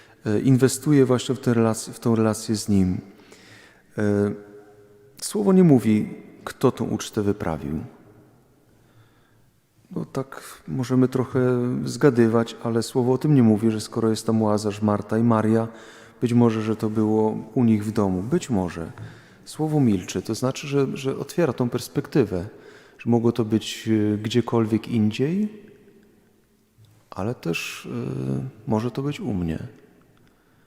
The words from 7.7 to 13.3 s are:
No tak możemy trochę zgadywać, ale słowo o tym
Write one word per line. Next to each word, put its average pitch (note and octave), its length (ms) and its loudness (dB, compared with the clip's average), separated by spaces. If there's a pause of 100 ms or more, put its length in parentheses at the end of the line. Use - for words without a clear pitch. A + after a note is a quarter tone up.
No E3 100 -8
tak - 640 -12
możemy B2+ 400 2
trochę B2+ 320 -2 (460)
zgadywać, A#2+ 800 4
ale A2+ 200 0
słowo B2+ 300 0
o B2+ 40 0
tym D3+ 180 2